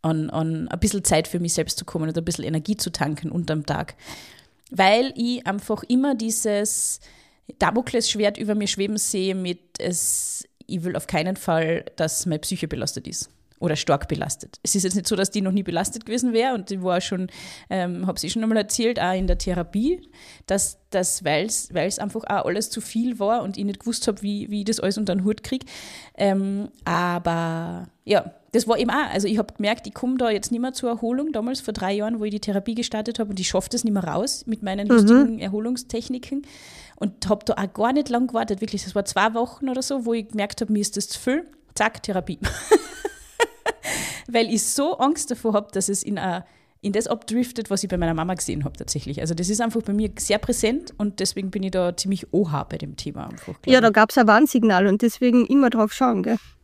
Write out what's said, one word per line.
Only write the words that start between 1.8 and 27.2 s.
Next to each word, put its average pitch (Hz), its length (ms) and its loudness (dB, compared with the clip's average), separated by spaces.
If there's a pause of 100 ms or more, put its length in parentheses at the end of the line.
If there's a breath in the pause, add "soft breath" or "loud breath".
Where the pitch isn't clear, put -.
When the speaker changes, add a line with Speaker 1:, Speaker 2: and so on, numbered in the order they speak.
Speaker 1:
kommen 160 240 -2
und 160 100 -4
ein 165 60 -4
bisschen 170 200 -4
Energie 160 320 -2
zu - 140 -4
tanken 151 400 -4
unterm 160 360 -2
Tag. 151 280 -4 (760 loud breath)
Weil 220 460 4
ich 240 300 -2
einfach 208 380 -4
immer 262 300 2
dieses 214 880 -2 (580 soft breath)
Damoklesschwert 208 800 2
über 214 160 0
mir 208 140 0
schweben 202 300 -2
sehe 190 360 0
mit, 180 460 -6
es, - 640 -2 (220)
ich 170 180 -4
will 180 120 -2
auf - 100 -6
keinen 185 300 0
Fall, 165 480 0 (120)
dass - 300 -2
meine 156 140 0
Psyche 170 280 -4
belastet - 400 -6
ist - 220 -8 (300)
oder 156 140 0
stark 143 320 2
belastet. - 560 -6
Es - 140 0
ist 185 80 0
jetzt 180 100 0
nicht 196 140 0
so, 208 80 2
dass 190 160 2
die 208 80 0
noch 190 100 0
nie 196 140 2
belastet 185 420 -4
gewesen 240 260 0
wäre 247 220 2
und 190 160 -6
ich 190 100 -4
war 180 200 2
schon, 185 260 -4 (440 loud breath)
ähm, 180 360 -2
hab's - 160 -2
eh 151 60 -4
schon 226 160 -2
einmal 220 140 4
erzählt, 226 420 0
auch 180 140 2
in 185 120 0
der 175 120 4
Therapie, 202 680 -2 (380 soft breath)
dass, - 320 -2 (120)
dass 185 340 0
weil's, 165 500 0
weil's 180 240 0
einfach 208 260 -4
auch 202 220 -2
alles 208 240 -2
zu 226 100 -6
viel 233 380 -2
war 214 240 2
und 190 160 -6
ich 202 60 -4
nicht 202 160 -4
gewusst - 260 -4
hab, 208 160 -2
wie, 202 280 -4
wie 208 100 -2
ich 196 60 -4
das 220 120 0
alles 196 180 0
unter 202 200 0
den 185 80 0
Hut 214 180 0
krieg. - 220 -6 (520 loud breath)
Ähm, 196 520 0 (160)
aber 170 1040 -2 (160)